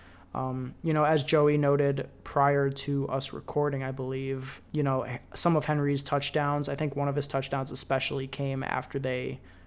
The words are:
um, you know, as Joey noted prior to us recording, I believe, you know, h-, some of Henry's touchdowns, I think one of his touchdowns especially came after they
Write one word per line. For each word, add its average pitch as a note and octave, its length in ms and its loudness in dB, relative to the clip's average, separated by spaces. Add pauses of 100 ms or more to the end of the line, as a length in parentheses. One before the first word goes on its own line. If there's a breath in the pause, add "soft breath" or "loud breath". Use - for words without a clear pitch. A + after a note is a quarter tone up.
(340 loud breath)
um, C3 500 -4
you E3 80 0
know, D3+ 140 4
as D#3 180 4
Joey D3 340 4
noted C#3+ 520 2 (160)
prior C#3 440 2
to C#3 380 -2
us C3 240 -4
recording, C#3+ 520 -2
I C3+ 80 -4
believe, C3+ 680 -6 (120)
you D3 100 2
know, C3 220 2
h-, A#2+ 160 -8 (120)
some E3+ 220 4
of D3+ 80 2
Henry's C#3+ 400 0
touchdowns, D3 640 0
I C#3+ 80 -4
think D3 180 -2
one C#3+ 140 -2
of C#3 80 0
his C#3+ 100 -2
touchdowns C3+ 460 -2
especially C3+ 560 -2
came C3+ 340 -4
after - 380 -4
they B2+ 400 -4 (280 loud breath)